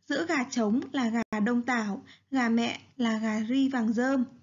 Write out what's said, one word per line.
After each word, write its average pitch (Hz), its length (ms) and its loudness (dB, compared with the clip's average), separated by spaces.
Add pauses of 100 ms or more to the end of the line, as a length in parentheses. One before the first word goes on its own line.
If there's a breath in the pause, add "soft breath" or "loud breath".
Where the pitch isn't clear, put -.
giữa 294 180 -2
gà 302 240 0
trống 226 300 2 (120)
là 254 160 0
gà 220 320 -2
Đông 240 220 2
Tảo, 226 400 -2 (280 loud breath)
gà 254 180 0
mẹ 233 320 0 (160)
là 226 220 0
gà 220 300 -2
Ri 269 200 2
vàng 240 240 0
rơm. 254 320 2 (180)